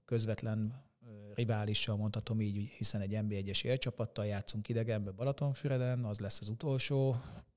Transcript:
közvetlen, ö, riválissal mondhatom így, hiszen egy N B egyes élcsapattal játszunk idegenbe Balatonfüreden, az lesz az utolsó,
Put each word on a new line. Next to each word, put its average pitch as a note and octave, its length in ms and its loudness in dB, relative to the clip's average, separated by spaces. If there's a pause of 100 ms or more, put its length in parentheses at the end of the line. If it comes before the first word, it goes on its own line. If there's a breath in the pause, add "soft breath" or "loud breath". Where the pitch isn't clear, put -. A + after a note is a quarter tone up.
közvetlen, A2 800 0 (240)
ö, - 0 - (280)
riválissal G#2+ 640 2
mondhatom G#2+ 440 0
így, G#2 360 0
hiszen G#2+ 240 -2
egy G#2 220 0
N G#2+ 60 0
B G#2 40 0
egyes G2 300 0
élcsapattal A#2 640 0
játszunk G2+ 420 -2
idegenbe A2 420 0
Balatonfüreden, B2+ 960 0
az G#2 140 -2
lesz G2+ 220 -2
az G2+ 80 -6
utolsó, C3+ 680 2 (400 loud breath)